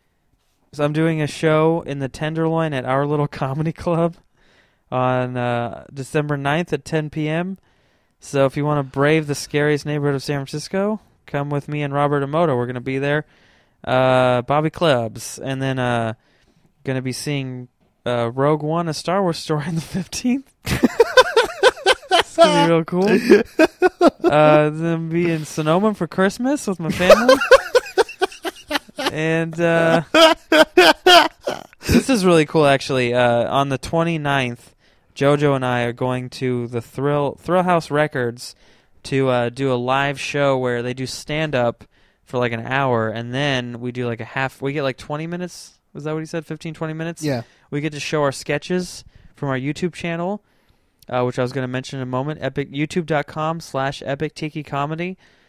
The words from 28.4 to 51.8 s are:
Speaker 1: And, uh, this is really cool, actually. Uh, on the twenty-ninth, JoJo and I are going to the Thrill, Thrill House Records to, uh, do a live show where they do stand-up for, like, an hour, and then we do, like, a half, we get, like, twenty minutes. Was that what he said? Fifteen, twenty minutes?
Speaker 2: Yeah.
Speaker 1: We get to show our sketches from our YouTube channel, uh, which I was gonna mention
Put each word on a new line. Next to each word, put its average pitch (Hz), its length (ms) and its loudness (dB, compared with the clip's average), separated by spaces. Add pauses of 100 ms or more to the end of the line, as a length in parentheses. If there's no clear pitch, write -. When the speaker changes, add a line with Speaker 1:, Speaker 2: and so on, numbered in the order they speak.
Speaker 1:
And, 160 500 -2
uh, 165 400 2 (1900)
this - 220 4
is 208 160 2
really 165 200 6
cool, 156 200 2
actually. 131 480 2
Uh, 120 360 2
on 139 200 0
the 135 80 -2
twenty-ninth, 143 960 -2 (400)
JoJo 143 400 4
and 127 100 -2
I 123 180 0
are 120 100 -2
going 127 380 -4
to 123 360 -4
the 120 140 -6
Thrill, 143 580 -2
Thrill 175 240 0
House 175 260 0
Records 135 640 -2 (480)
to, 135 260 0
uh, 120 200 0
do 131 220 -4
a 123 40 2
live 135 440 -2
show 143 380 0
where 123 240 -2
they 123 120 -6
do 131 120 -6
stand-up 139 800 -4 (400)
for, - 120 -8
like, 123 140 0
an 117 140 -6
hour, 123 440 0
and 117 240 -8
then 127 460 -4
we 123 140 -6
do, 123 140 -6
like, 117 120 -6
a 113 60 -10
half, 135 360 -6
we 139 120 -4
get, 147 100 -4
like, 131 140 -4
twenty 151 300 -8
minutes. 175 520 -12 (140)
Was 143 100 -14
that 156 100 -6
what 160 60 -6
he 160 60 -8
said? 160 200 -8
Fifteen, 160 280 -10
twenty 156 200 -8
minutes? 160 300 -8
Speaker 2:
Yeah. 131 200 -2 (280)
Speaker 1:
We 147 100 -4
get 151 120 -4
to 143 80 -12
show 151 220 -2
our 135 100 0
sketches 180 720 -6 (300)
from 143 140 -6
our 131 80 -2
YouTube 147 360 -4
channel, 175 500 -6 (640)
uh, 123 160 -2
which 123 160 -2
I - 40 -2
was 123 100 -4
gonna 131 140 -4
mention 127 320 -8